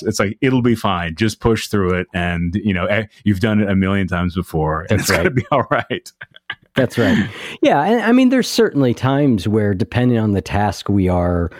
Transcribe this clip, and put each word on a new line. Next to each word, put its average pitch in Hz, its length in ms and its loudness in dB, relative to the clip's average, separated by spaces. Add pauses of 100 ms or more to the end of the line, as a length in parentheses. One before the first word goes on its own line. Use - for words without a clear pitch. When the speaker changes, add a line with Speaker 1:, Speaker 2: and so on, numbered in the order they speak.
Speaker 1:
It's 104 180 -2
like, 104 200 -2
"It'll 131 220 2
be 117 140 2
fine. 87 400 -2
Just 110 240 -2
push 113 260 0
through 92 320 0
it. 87 160 -4
And, 87 400 -2
you 101 180 -2
know, 90 140 -2
eh, 107 200 -2 (180)
you've 101 160 0
done 107 200 2
it 101 80 0
a 98 60 0
million 95 320 0
times 87 300 -4
before. 78 460 -4
And 98 180 0
Speaker 2:
That's 85 100 -2
Speaker 1:
it's - 0 -
gonna 87 140 0
Speaker 2:
right. 170 100 0
Speaker 1:
be 123 120 -2
<laughs> - 40 -6
all 135 220 2
right." 110 400 -4 (640)
Speaker 2:
That's 127 220 0
right. 110 360 2
Speaker 1:
<laughs> - 280 -10
Speaker 2:
Yeah, 202 220 4
and, 220 180 2
I 220 100 2
mean, 254 160 6
there's 247 200 0
certainly 143 460 2
times 131 540 2
where, 104 260 2
depending 120 440 0
on 110 140 2
the 95 100 0
task 101 460 -2
we 98 200 2
are 87 520 0